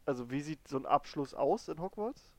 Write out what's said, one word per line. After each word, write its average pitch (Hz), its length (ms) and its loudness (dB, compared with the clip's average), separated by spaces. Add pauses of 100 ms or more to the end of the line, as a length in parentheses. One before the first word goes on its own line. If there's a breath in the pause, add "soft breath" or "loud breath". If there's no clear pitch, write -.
Also 123 240 0
wie 139 120 0
sieht 151 260 -6
so 139 80 -2
ein - 100 -2
Abschluss - 480 2
aus 160 340 2
in 156 120 -6
Hogwarts? 208 580 -6